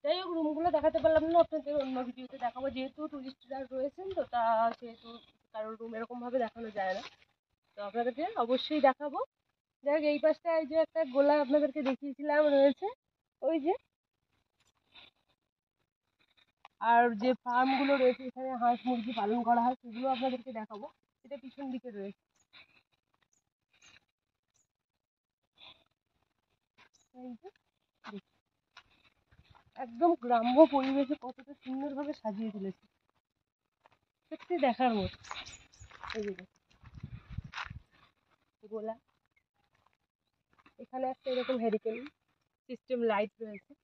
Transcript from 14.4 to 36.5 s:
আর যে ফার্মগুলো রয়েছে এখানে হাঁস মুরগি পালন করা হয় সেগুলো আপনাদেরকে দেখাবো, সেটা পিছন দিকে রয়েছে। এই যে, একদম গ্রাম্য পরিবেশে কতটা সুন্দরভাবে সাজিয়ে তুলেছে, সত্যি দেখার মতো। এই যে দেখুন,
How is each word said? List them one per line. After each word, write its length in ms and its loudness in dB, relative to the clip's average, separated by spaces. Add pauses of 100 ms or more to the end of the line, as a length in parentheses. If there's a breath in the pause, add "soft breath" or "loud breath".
আর 100 10 (200)
যে 80 4 (140)
ফার্মগুলো 580 2
রয়েছে 260 4
এখানে 220 -8 (120)
হাঁস 240 4
মুরগি 340 -2
পালন 280 0
করা 160 4
হয় 180 2
সেগুলো 320 -8
আপনাদেরকে 440 -4
দেখাবো, 280 -12 (340)
সেটা 220 -14
পিছন 220 -14 (100)
দিকে 220 -10
রয়েছে। 260 -10 (4000)
এই 200 -14
যে, 80 -18 (2250)
একদম 320 2 (120)
গ্রাম্য 340 2 (180)
পরিবেশে 400 2 (100)
কতটা 280 -16 (120)
সুন্দরভাবে 560 -6
সাজিয়ে 340 -6
তুলেছে, 300 -8 (1400)
সত্যি 260 -6 (120)
দেখার 320 2
মতো। 180 -2 (1000)
এই 100 -4
যে 120 -6
দেখুন, 200 -20 (2250)